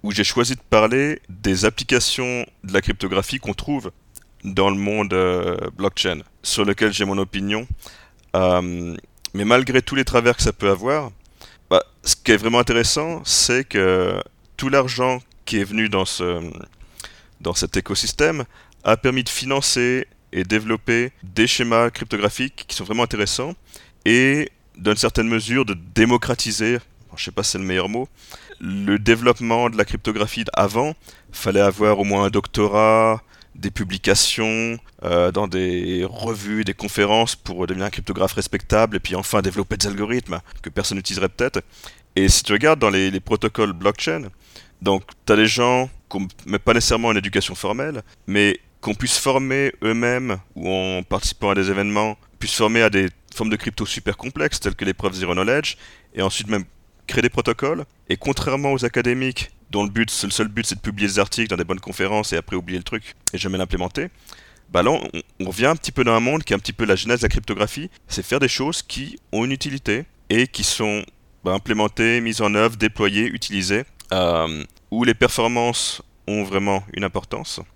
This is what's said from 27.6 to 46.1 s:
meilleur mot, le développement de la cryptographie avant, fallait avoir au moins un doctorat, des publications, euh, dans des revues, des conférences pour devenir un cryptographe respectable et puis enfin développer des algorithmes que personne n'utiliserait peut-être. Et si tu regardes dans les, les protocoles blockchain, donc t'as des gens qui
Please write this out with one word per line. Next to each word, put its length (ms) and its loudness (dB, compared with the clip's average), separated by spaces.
meilleur 240 -2
mot, 180 -4
le 380 0
développement 680 2
de 80 -4
la 80 2
cryptographie 680 -4
avant, 400 2
fallait 280 0
avoir 400 4
au 40 2
moins 220 2
un 40 2
doctorat, 920 2
des 160 -6
publications, 1040 0
euh, 280 2
dans 160 0
des 600 -2
revues, 560 -6
des 100 -4
conférences 600 2
pour 320 -6
devenir 180 -4
un 40 -6
cryptographe 440 -4
respectable 600 0
et 40 -2
puis 160 -6
enfin 260 0
développer 360 -4
des 100 0
algorithmes 520 -4
que 80 -12
personne 280 -4
n'utiliserait 320 -2
peut-être. 320 -2
Et 140 6
si 140 4
tu 100 0
regardes 260 4
dans 100 6
les, 220 2
les 80 -2
protocoles 540 0
blockchain, 560 -2
donc 220 2
t'as 100 6
des 120 6
gens 420 2
qui 80 -8